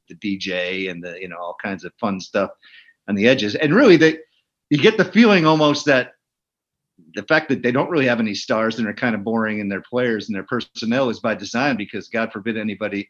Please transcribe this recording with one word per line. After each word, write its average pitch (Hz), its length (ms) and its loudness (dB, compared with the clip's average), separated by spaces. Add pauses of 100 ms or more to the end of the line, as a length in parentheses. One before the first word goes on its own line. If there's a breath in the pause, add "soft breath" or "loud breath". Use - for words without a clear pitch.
the 90 60 -18
D 101 220 -6
J 92 500 -4
and 87 160 -10
the, 87 180 -14
you 95 60 -12
know, 87 100 -14
all 87 240 -10
kinds 98 240 -8
of 87 140 -14
fun 101 200 -4
stuff 95 300 -4 (580 soft breath)
on 101 60 -2
the 101 140 2
edges. 110 260 2
And 151 220 0
really, 220 220 8
they, 160 200 4 (520)
you 147 80 2
get 208 200 4
the 185 60 2
feeling 202 420 6
almost 151 420 4
that 131 260 2 (1000)
the 101 80 -8
fact 156 260 0
that 135 140 0
they 123 80 2
don't 131 180 0
really 131 180 0
have 120 120 0
any 110 140 -2
stars 113 460 -2
and 110 80 -2
are 104 60 -6
kind 117 220 -2
of 101 80 -8
boring 110 360 -2
in 101 100 -6
their 98 120 -6
players 120 480 -4
and 107 60 -6
their 95 80 -6
personnel 120 640 -4
is 104 100 -6
by 110 160 -2
design, 117 420 -4
because 98 300 -10
God 113 240 -4
forbid 110 260 -6
anybody 101 520 -6